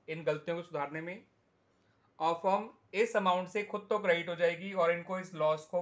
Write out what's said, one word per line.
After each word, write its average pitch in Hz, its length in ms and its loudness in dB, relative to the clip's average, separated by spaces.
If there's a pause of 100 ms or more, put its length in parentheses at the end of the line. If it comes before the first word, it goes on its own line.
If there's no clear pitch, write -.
इन 160 140 -8
गलतियों 156 340 -2
को 175 60 -8
सुधारने 156 380 -6
में, 180 220 -12 (960)
और 160 140 2 (100)
फर्म 202 260 2 (260)
इस 233 220 2
अमाउंट 185 320 2
से 208 160 -2
खुद 208 240 -8
तो 214 100 2
क्रेडिट 170 300 2
हो 170 60 -2
जाएगी 170 380 0
और 170 180 4
इनको 175 280 -4
इस 180 160 -12
लॉस 156 360 0
को 175 100 0